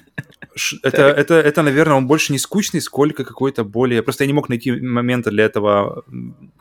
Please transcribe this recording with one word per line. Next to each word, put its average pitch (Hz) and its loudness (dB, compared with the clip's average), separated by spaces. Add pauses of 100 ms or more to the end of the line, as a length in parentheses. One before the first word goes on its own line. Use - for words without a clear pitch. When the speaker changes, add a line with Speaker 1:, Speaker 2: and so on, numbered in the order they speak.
(560)
Speaker 1:
Ш-, - -6
это, 131 0
Speaker 2:
Так. 143 4
Speaker 1:
это, 147 2
это, 151 2
наверное, 147 2
он 135 0
больше 151 0
не 135 -2
скучный, 190 -4
сколько 147 -2
какой-то 131 -4
более... 117 0
Просто - -4
я - 0
не 139 0
мог 147 0
найти 123 -2
момента 123 -2
для 104 2
этого, 104 0
м, 123 -16 (100)